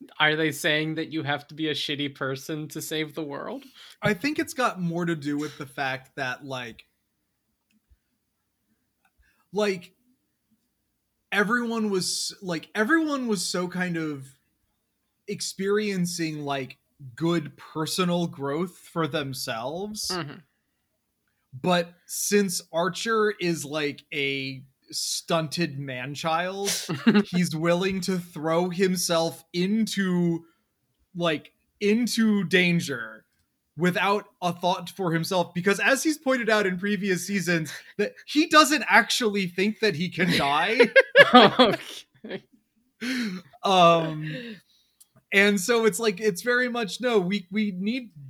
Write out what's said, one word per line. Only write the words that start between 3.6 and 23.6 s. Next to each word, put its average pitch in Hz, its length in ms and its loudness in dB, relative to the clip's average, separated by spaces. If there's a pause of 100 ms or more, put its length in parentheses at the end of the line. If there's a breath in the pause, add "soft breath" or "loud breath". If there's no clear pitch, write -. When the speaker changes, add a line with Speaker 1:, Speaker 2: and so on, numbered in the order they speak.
Speaker 2:
I 208 140 0
think 294 240 -4
it's - 160 -6
got 202 260 -2
more 170 240 -2
to 170 100 0
do 147 220 -4
with 147 220 -6
the 143 80 -10
fact 131 480 -8
that, 127 280 -6
like, 123 400 -10 (2750)
like, 196 400 -2 (1400)
everyone 220 580 0
was, - 520 -4
like, 170 340 -6
everyone 277 520 0
was 196 180 0
so 180 220 -2
kind 180 300 -2
of 147 300 -6 (1000)
experiencing, 185 1160 -2
like, 139 320 -6 (380)
good 165 420 -2
personal 175 680 -2
growth 139 500 -6
for 160 300 -4
themselves. 143 1000 -6
Speaker 1:
Mm-hmm. 165 280 -8 (1200)
Speaker 2:
But 175 320 0 (120)
since 196 560 0 (100)
Archer 208 680 0
is, 165 260 -2